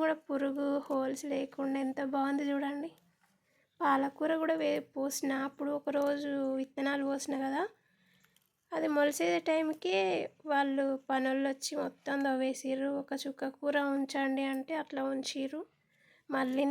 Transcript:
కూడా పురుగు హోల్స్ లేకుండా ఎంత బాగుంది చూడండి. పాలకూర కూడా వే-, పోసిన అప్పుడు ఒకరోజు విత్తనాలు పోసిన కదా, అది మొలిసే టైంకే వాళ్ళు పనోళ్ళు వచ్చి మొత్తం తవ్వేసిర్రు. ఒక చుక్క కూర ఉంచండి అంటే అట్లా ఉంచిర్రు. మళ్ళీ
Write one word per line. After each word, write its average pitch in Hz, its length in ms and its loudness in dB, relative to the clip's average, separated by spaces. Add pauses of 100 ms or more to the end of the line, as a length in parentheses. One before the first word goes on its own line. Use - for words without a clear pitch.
కూడా 320 140 4 (140)
పురుగు 277 380 0 (200)
హోల్స్ 269 360 -2 (100)
లేకుండా 269 520 -2
ఎంత 269 160 -2 (140)
బాగుంది 277 340 2
చూడండి. 285 420 -2 (920)
పాలకూర 277 500 2 (100)
కూడా 320 200 4
వే-, 294 320 2
పోసిన 277 380 -2 (160)
అప్పుడు 277 300 -4
ఒకరోజు 285 540 0 (280)
విత్తనాలు 277 500 -2
పోసిన 277 340 -2
కదా, 269 180 0 (1080)
అది 320 240 0
మొలిసే 294 340 2 (200)
టైంకే 320 520 2 (500)
వాళ్ళు 277 360 2 (240)
పనోళ్ళు 262 400 2
వచ్చి 269 200 -6 (120)
మొత్తం 277 340 -4 (100)
తవ్వేసిర్రు. 262 640 0 (140)
ఒక - 80 -8 (120)
చుక్క 269 360 -6
కూర 285 180 2 (160)
ఉంచండి 269 580 0
అంటే 269 300 -4
అట్లా 277 220 -4 (100)
ఉంచిర్రు. 269 480 -4 (760)
మళ్ళీ 262 340 2